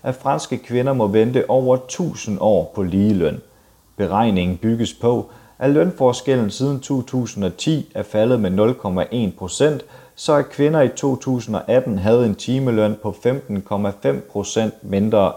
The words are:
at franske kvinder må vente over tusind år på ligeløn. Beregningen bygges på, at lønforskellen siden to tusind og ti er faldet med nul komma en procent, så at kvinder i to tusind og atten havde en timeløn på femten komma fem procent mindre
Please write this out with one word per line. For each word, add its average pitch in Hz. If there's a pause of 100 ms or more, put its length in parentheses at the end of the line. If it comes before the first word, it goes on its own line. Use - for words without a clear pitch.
at 127
franske 135
kvinder 123
må 117
vente 110
over 127 (120)
tusind -
år 95
på 104
ligeløn. 92 (560)
Beregningen 92
bygges 113
på, 117 (280)
at 135
lønforskellen 131
siden 131
to 131
tusind 117
og 87
ti -
er 104
faldet 113
med 92
nul 107
komma 92
en 110
procent, 135 (300)
så -
at 139
kvinder 151
i 127
to 131
tusind 120
og 82
atten 120
havde 117
en 101
timeløn 113
på 104
femten 120
komma 101 (100)
fem 139
procent 107
mindre 98